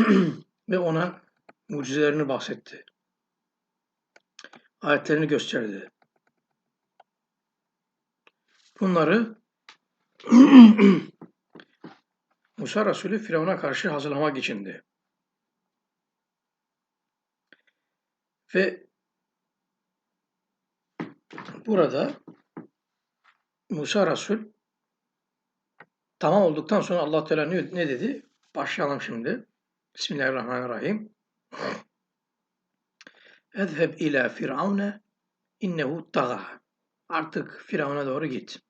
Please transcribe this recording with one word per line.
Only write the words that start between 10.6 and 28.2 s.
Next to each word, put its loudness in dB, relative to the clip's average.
Musa -4
Resulü -2
Firavun'a -2
karşı -4
hazırlamak -2
içindi. -8
Ve -2
burada 0
Musa -2
Resul -4
tamam 4
olduktan 0
sonra -2
Allah -2
Teala -2
ne, -6
ne -4
dedi? -6